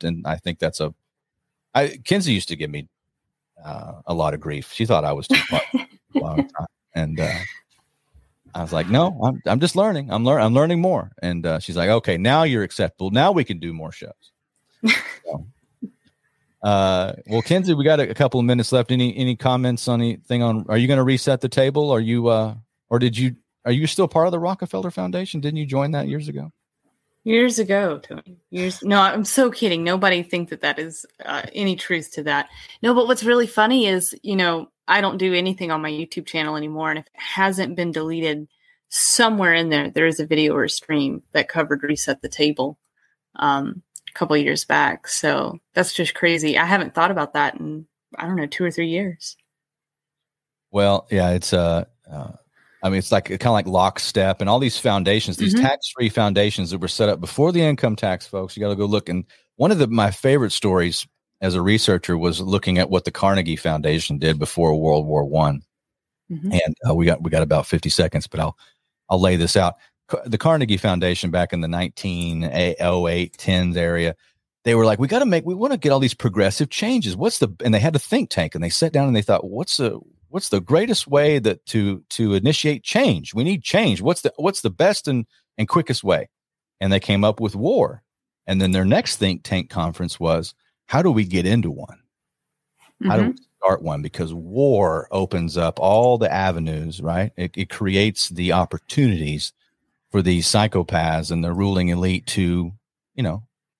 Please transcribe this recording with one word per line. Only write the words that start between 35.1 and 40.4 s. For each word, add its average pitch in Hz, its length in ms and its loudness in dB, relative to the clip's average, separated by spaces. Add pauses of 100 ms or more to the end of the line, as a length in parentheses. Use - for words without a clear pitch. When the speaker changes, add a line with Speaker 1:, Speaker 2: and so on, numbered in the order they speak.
Speaker 2:
do 185 140 2
anything 185 380 -2
on 156 100 -2
my 156 100 -6
YouTube 160 360 -8
channel 156 300 -4
anymore. 156 340 -4
And 156 80 -4
if 151 80 -14
it - 80 -20
hasn't 190 600 -2
been 170 160 -2
deleted, 156 560 -4 (400)
somewhere 208 640 2
in 165 140 2
there, 147 200 0
there 160 180 2
is 160 120 0
a 151 80 -4
video 156 280 2